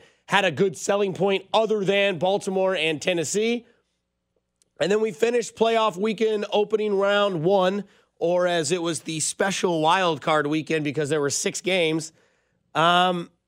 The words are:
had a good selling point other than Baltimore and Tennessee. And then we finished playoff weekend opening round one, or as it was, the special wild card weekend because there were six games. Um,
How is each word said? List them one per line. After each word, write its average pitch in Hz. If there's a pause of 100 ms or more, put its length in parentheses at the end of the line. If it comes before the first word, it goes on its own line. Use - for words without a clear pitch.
(260)
had 196
a 185
good 170
selling 202
point 196
other 214
than 196
Baltimore 190
and 156
Tennessee. 208 (1120)
And 165
then 214
we 220
finished 233
playoff 220
weekend 214
opening 208
round 202
one, 196 (340)
or 180
as 170
it 180
was, 165
the 160
special 185
wild 165
card 151
weekend 156
because 143
there 151
were 143
six -
games. 165 (600)
Um, 175 (180)